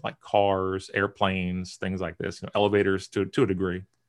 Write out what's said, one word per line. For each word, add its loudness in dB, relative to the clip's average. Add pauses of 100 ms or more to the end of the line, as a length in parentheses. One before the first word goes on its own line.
like -8
cars, 0
airplanes, -2
things -4
like -6
this, -6
you -10
know, -12
elevators 4
to, 0
to 0
a 6
degree. -2 (260)